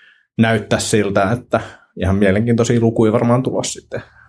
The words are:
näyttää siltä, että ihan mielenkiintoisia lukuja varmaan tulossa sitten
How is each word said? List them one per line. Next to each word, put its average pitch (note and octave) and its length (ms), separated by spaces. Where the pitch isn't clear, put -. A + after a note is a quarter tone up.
näyttää A2+ 420
siltä, G2+ 520
että - 280
ihan F#2 180
mielenkiintoisia A2+ 640
lukuja A2+ 320
varmaan A#2+ 320
tulossa - 380
sitten - 200